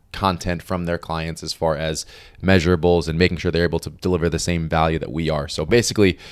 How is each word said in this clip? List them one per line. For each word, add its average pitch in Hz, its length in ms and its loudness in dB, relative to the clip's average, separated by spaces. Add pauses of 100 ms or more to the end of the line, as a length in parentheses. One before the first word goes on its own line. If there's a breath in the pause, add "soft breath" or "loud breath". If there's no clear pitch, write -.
(140)
content 90 500 -2
from 90 220 -4
their 85 120 -2
clients 82 460 -8
as 80 80 -8
far 80 240 -2
as 78 300 -4 (360 loud breath)
measurables 87 680 4
and 80 100 -2
making 90 160 2
sure 87 160 -2
they're 85 140 2
able 82 140 -2
to - 100 -10
deliver 85 400 0
the 82 100 -2
same 82 300 -2
value 80 280 2
that 73 140 -8
we 78 180 -2
are. 71 200 -2
So 78 160 -4
basically, 104 520 4 (140 loud breath)